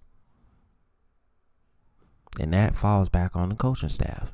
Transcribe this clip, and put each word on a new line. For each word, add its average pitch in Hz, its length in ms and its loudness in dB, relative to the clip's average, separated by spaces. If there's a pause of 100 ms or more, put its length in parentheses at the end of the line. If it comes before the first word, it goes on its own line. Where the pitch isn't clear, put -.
(2500)
And 80 140 -2
that 98 240 4
falls 101 320 2
back 90 280 2
on 90 120 0
the - 60 -2
coaching 131 340 -2
staff. - 460 -4